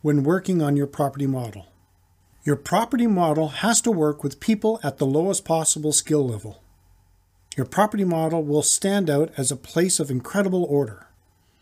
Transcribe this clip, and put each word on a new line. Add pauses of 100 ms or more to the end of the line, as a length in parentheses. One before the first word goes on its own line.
when
working
on
your
property
model? (760)
Your
property
model
has
to
work
with
people
at
the
lowest
possible
skill
level. (960)
Your
property
model
will
stand
out
as
a
place
of
incredible
order. (540)